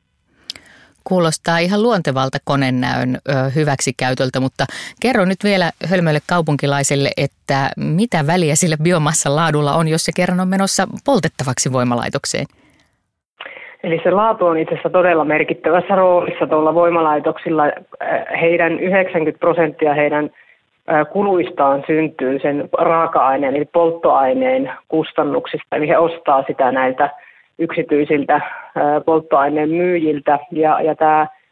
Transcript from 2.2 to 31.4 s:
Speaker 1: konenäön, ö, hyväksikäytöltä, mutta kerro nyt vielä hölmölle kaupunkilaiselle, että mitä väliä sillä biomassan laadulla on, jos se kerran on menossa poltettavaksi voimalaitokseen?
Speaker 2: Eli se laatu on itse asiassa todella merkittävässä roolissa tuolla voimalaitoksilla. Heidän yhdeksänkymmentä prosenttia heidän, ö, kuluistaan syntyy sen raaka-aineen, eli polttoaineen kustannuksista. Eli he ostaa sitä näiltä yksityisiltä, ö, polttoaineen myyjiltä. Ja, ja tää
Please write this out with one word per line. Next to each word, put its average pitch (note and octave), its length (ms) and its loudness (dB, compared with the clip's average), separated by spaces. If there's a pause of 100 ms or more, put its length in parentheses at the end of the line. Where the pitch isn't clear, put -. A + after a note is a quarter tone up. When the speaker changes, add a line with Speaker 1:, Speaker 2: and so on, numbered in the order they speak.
Speaker 1:
konenäön, B2+ 720 0
ö, - 180 -4 (220)
hyväksikäytöltä, C3 840 -2
mutta C3+ 260 -2 (360)
kerro A3+ 240 2
nyt F#3 180 -4
vielä F#3+ 280 2 (180)
hölmölle E3 300 2 (100)
kaupunkilaiselle, C#3+ 880 0
että C#3 600 -2
mitä D#3 500 0
väliä D#3+ 280 2
sillä D#3 280 0
biomassan D#3 520 0
laadulla D3 380 0
on, E3 140 2
jos D#3+ 180 -2
se E3 100 -4
kerran F3+ 240 0
on F#3 80 -2
menossa F#3+ 400 0 (180)
poltettavaksi C#3 680 -2
voimalaitokseen? B2 720 -2 (1400)
Speaker 2:
Eli E3 200 -2
se F3+ 80 2
laatu G#3+ 340 2
on E3 120 2
itse D#3+ 160 -2
asiassa D#3 160 -4
todella E3 360 2
merkittävässä D#3+ 720 0
roolissa F3+ 520 2
tuolla D#3 260 2
voimalaitoksilla. D#3+ 880 0 (800)
Heidän E3+ 380 2
yhdeksänkymmentä F3+ 600 0
prosenttia D#3+ 540 2
heidän, D3 360 0 (600)
ö, D3+ 160 2
kuluistaan G3+ 840 0
syntyy C#3+ 520 -2
sen D3 300 -4 (100)
raaka-aineen, D#3 760 0
eli D3 100 -2
polttoaineen C3+ 1040 0 (160)
kustannuksista. D3+ 880 -4
Eli D3 120 -2
he D#3 100 2
ostaa E3 500 0
sitä C#3+ 240 0
näiltä C3 380 0 (500)
yksityisiltä, D3 760 0
ö, D3 720 -2
polttoaineen D3+ 640 2
myyjiltä. D#3 720 0 (120)
Ja, D#3 300 0
ja D#3 140 0
tää D#3 320 2 (240)